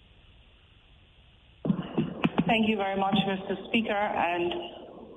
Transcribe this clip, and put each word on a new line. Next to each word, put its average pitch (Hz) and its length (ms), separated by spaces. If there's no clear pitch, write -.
Thank 220 240
you 220 80
very 196 220
much, 196 160
Mister 190 320
Speaker, 226 220
and 175 920